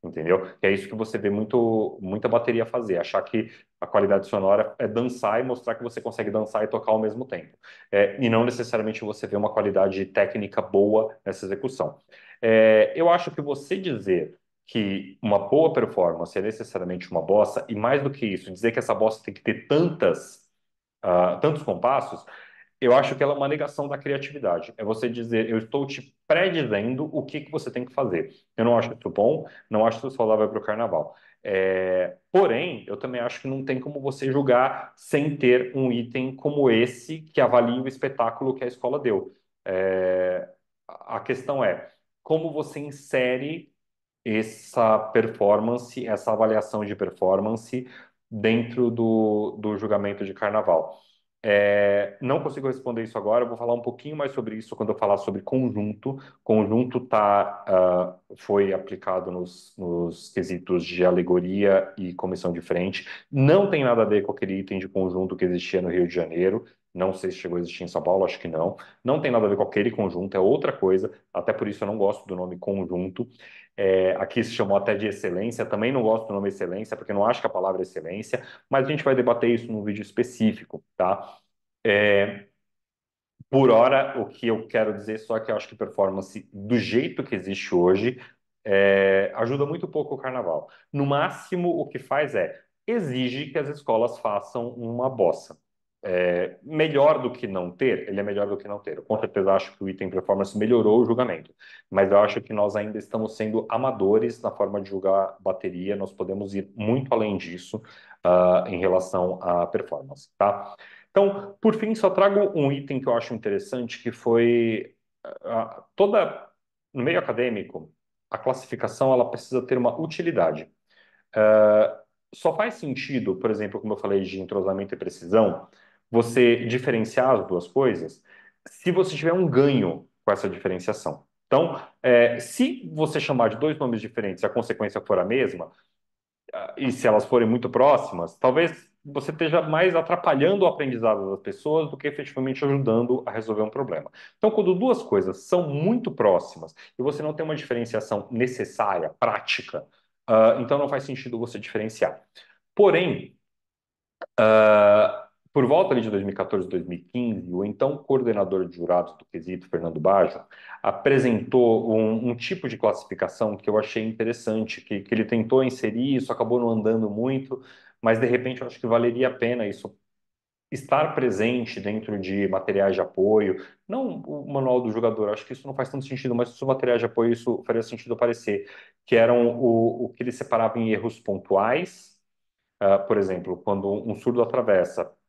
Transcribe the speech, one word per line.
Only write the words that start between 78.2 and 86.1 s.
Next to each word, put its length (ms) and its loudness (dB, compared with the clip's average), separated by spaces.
mas 160 0
a 40 -6
gente 120 -4
vai 140 2
debater 340 2
isso 220 0
num 100 -6
vídeo 200 -6
específico, 840 -2
tá? 400 -2
É, 600 2
por 200 6
hora, 500 6
o 80 -4
que 180 -8
eu 220 -2
quero 260 0
dizer 240 -8
só 180 -6
é 40 -2
que 100 -10
eu 60 -2
acho 120 -8
que 60 -20
performance 800 -4